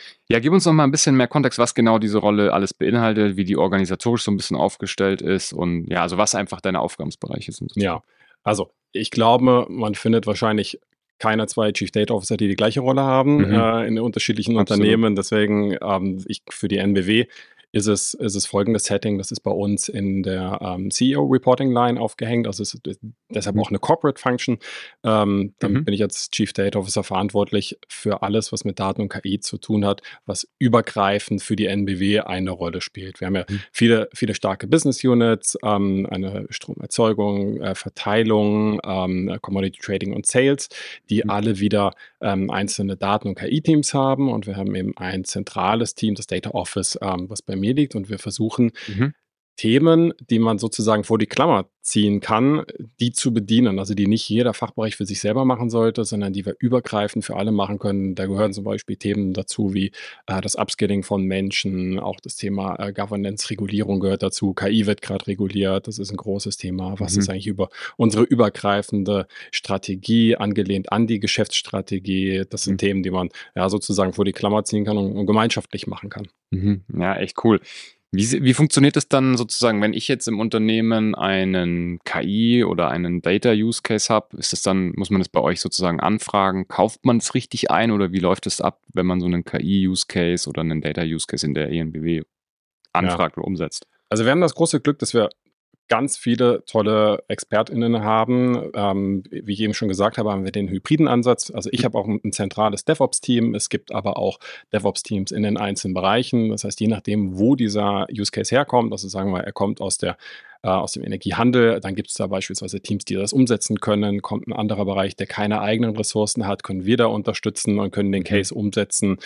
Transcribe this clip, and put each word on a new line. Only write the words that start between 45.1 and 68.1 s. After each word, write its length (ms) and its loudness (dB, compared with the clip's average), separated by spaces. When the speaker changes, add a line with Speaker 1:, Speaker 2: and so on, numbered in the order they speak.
Speaker 2:
zentrales 720 -2
Team, 200 0
das 120 -12
Data 220 -6
Office, 520 -4
ähm, 280 -4
was 120 -8
bei 140 -8
mir 180 0
liegt 200 0
und 160 -6
wir 80 -6
versuchen, 540 0
Speaker 1:
Mhm. 260 -2
Speaker 2:
Themen, 640 4
die 200 0
man 180 2
sozusagen 460 0
vor 160 2
die 80 2
Klammer 400 2
ziehen 380 2
kann, 440 2
die 120 0
zu 200 -2
bedienen, 460 4
also 160 -4
die 140 0
nicht 200 0
jeder 280 2
Fachbereich 400 -4
für 100 -6
sich 140 -8
selber 260 0
machen 240 0
sollte, 340 2
sondern 300 -4
die 120 -6
wir 120 -6
übergreifend 680 -2
für 100 -8
alle 160 -2
machen 260 0
können. 380 -2
Da 100 -4
gehören 280 0
zum 100 -10
Beispiel 320 -6
Themen 380 -2
dazu 420 -2
wie, 160 0
äh, 160 -4
das 140 -6
Upskilling 480 -2
von 220 -2
Menschen, 760 -2
auch 200 -8
das 180 -14
Thema, 420 -4
äh, 120 -6
Governance, 600 -6
Regulierung 480 -2
gehört 240 0
dazu. 320 -2
K 140 -2
I 180 2
wird 160 -2
grad 240 -6
reguliert, 600 -2
das 120 -10
ist 100 -8
ein 80 -8
großes 400 -6
Thema. 420 -6
Was 140 -2
Speaker 1:
Mhm. 60 4
Speaker 2:
ist 100 0
eigentlich 180 -6
über 220 -2
unsere 260 4